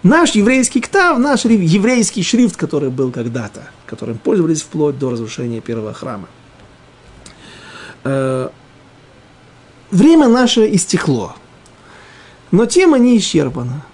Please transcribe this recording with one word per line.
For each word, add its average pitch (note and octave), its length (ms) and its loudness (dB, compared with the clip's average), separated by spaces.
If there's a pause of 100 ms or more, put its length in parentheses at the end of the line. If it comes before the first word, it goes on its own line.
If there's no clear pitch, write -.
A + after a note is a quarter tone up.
Наш D#4 300 4
еврейский A#3+ 480 2
Ктав, F4 380 0
наш C4+ 260 0
ри-, G#3+ 220 2
еврейский G3 560 0
шрифт, A3+ 340 0
который C#3+ 340 -4
был B2+ 200 -4
когда-то, A#2+ 520 -10 (240)
которым - 320 -12
пользовались D#3+ 440 0
вплоть D3 360 -4
до C3+ 120 -4
разрушения A#2 500 -8
первого A2 340 -8
храма. G#2 340 -14 (1800)
Э, C3 460 -4 (1400)
время C#4+ 380 6
наше A#3 460 2
истекло, C3+ 600 -2 (1160)
но G#3+ 160 2
тема F4 320 4
не B3 180 4
исчерпана. C3+ 760 -2